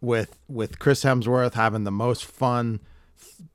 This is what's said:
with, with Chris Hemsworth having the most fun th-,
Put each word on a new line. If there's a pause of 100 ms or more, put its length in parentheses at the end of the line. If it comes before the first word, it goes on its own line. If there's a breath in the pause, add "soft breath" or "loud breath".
with, (100)
with
Chris
Hemsworth
having
the
most
fun (380 soft breath)
th-,